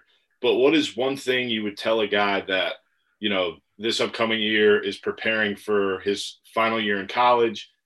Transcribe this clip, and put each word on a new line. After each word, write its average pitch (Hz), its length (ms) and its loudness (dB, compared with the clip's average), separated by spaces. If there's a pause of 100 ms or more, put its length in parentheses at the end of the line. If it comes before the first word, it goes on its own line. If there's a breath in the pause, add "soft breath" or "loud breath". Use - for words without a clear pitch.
(400)
but 117 160 2
what 139 180 4
is - 220 0
one 135 200 -2
thing 127 320 -2
you 110 140 -4
would 104 140 -6
tell 113 240 -2
a 107 60 0
guy 101 360 0
that, 92 320 -2 (460)
you 104 80 -2
know, 90 280 -2 (220)
this 110 220 -2
upcoming 113 400 -2
year 107 400 4
is 98 180 -6
preparing 107 580 -2
for 98 440 -2
his 101 380 -4 (160)
final 113 260 0
year 104 180 -2
in 98 100 -8
college, 120 640 2 (160)